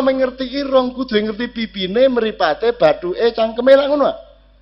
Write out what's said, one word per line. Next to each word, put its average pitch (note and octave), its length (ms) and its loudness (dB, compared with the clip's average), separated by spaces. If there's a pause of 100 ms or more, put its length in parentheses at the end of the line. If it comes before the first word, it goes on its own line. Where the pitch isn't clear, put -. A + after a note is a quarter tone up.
meng C4 160 0
ngerti B3+ 320 -4
irung, C4+ 400 0
kudu B3 240 -4
ngerti G#3+ 320 -4
pipine, A3 640 0
mripate, A3 640 -2
bathuke, F3+ 560 0
cangkeme, A3+ 400 0
lak C#4 160 6
ngono. C4+ 240 0 (500)